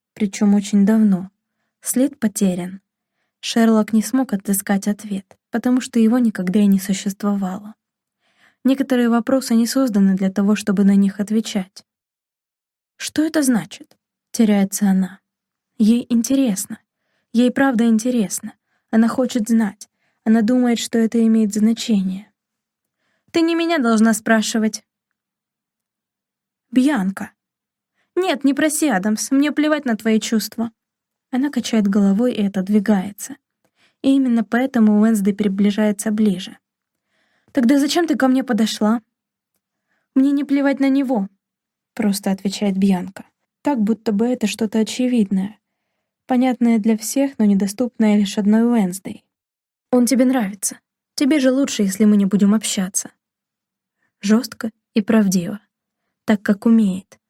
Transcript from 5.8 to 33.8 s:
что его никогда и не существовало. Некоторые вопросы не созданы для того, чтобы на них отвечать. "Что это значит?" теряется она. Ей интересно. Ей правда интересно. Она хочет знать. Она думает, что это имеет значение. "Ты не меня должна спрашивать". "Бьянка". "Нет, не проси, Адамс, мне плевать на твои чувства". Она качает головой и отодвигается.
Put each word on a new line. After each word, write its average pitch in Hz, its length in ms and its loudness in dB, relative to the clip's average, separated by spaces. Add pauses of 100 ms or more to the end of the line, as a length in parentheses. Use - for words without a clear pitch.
что - 180 -4
его 226 220 4
никогда 208 400 0
и 208 60 4
не 196 120 4
существовало. 196 960 -6 (880)
Некоторые 254 460 0
вопросы 233 480 0
не 233 100 2
созданы 202 480 2
для 190 160 -2
того, 202 240 0
чтобы 202 300 0
на 202 100 6
них 196 240 2
отвечать. 208 680 -6 (1120)
"Что - 280 -4
это 311 180 -2
значит?" 233 540 -4 (340)
теряется 202 580 0
она. 190 300 -2 (580)
Ей 233 320 2
интересно. 233 680 -2 (540)
Ей 240 180 2
правда 254 360 0
интересно. 220 680 -2 (360)
Она 226 180 2
хочет 240 400 -2
знать. 226 400 -2 (340)
Она 226 200 2
думает, 240 360 2
что - 200 -4
это 226 280 0
имеет 220 260 2
значение. 208 800 -2 (1000)
"Ты 339 80 2
не 330 160 0
меня 330 220 -2
должна 226 360 2
спрашивать". 220 680 -2 (1900)
"Бьянка". 240 640 -2 (840)
"Нет, 359 300 -2
не 277 100 2
проси, 302 340 -2
Адамс, 214 440 -2
мне 285 180 2
плевать 302 340 -2
на 233 120 -2
твои 220 240 0
чувства". 226 500 -6 (600)
Она 269 180 -2
качает 220 380 -2
головой 202 440 2
и 202 140 -2
отодвигается. 202 880 -2 (680)